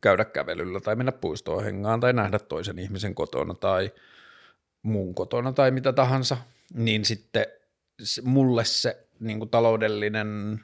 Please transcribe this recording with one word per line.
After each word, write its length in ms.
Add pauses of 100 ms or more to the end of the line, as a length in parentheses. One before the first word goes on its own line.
käydä 240
kävelyllä 540
tai 160
mennä 160
puistoon 520
hengaan 360
tai 140
nähdä 260
toisen 400
ihmisen 360
kotona 380
tai 380 (920)
muun 320
kotona 380
tai 180
mitä 220
tahansa, 440 (360)
niin 320
sitten 400 (580)
s-, 200
mulle 420
se, 420 (120)
niinku, 260
taloudellinen 1200